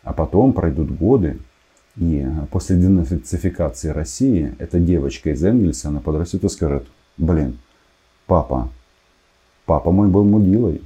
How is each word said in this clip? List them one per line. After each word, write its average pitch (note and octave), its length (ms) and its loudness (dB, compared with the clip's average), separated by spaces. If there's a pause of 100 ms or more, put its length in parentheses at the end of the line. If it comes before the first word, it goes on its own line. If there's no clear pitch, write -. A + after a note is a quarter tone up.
А - 100 -10
потом F#2+ 400 2
пройдут D2+ 440 -2
годы, G2 400 2 (600)
и, D#2+ 280 0
э, D2+ 260 -4
после F#2 260 0
денацификации F2 1120 0
России D#2+ 680 -2
эта - 200 -2
девочка D#2+ 520 0
из C#2+ 120 -2
Энгельса, F#2 460 0
она D2 100 -4
подрастет D#2+ 440 -4
и G2 60 0
скажет: C#2+ 380 -4 (300)
«Блин, D2+ 400 0 (720)
папа, C2+ 420 0 (960)
папа E2+ 260 0
мой G2+ 160 4
был G2 160 4
мудилой G2+ 640 2